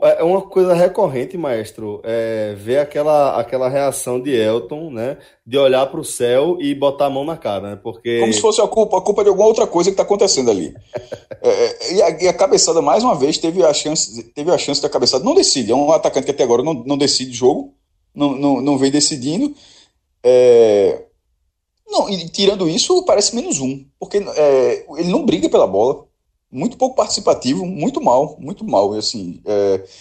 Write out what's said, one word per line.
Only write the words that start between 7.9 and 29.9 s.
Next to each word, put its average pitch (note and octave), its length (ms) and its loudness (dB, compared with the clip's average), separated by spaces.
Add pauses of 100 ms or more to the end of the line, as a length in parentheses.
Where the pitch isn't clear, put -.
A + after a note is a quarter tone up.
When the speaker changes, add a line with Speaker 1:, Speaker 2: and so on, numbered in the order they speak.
Speaker 2:
Como A#2 120 2
se G#3 80 -2
fosse G#3+ 200 2
a G3+ 80 2
culpa, G3+ 300 2
a - 20 -2
culpa G3+ 240 0
de G3+ 60 4
alguma G3 180 4
outra A3 180 2
coisa F3 240 0
que F#3+ 60 -2
tá F3+ 80 2
acontecendo F#3+ 460 2
ali. E2 220 -2 (220)
Speaker 1:
<laughs> - 180 -12 (340)
Speaker 2:
É, A#2+ 40 4
é, A2 440 0
e G3+ 80 2
a, E3 200 0
e F#3 60 4
a F3 40 2
cabeçada, F3 480 2
mais E3 240 2
uma A#3+ 100 2
vez, D3 220 0
teve E3+ 260 -2
a D#3 120 4
chance, D3+ 480 -6 (100)
teve D3 180 -4
a D#3+ 60 2
chance C#3+ 240 -4
da - 80 -4
cabeçada, B2+ 340 0
não C4+ 120 2
decide, C3 380 2
é - 20 2
um C#3+ 180 2
atacante D3 320 0
que - 60 -6
até C#3+ 120 -2
agora A#2+ 200 2
não, D#3+ 100 -2
não C3 240 -4
decide C3 380 -2
jogo, B2+ 400 0 (400)
não, C#3+ 200 -2
não, C#3 280 0
não C#3 160 0
vem C3+ 120 2
decidindo. D#3 640 -2 (680)
É... A#2 840 6 (800)
Não, F#4+ 220 0
e E3+ 220 -6
tirando G3 380 0
isso, F4+ 360 0
parece G#3 300 2
menos B3+ 260 -4
um, C3+ 240 -6 (140)
porque, - 200 -4 (180)
é, C3 500 2 (100)
ele F3 140 -2
não C#4 160 0
briga D#4 240 0
pela D#3 160 4
bola, G2+ 380 0 (460)
muito D#3 280 -6
pouco C4 180 -2
participativo, G3+ 720 -2
muito F#3 340 -4
mal, C#3 400 0
muito F3+ 240 -14
mal, G#2 300 0
e A2 40 -4
assim, G2 460 -8
é, G2+ 400 0 (160)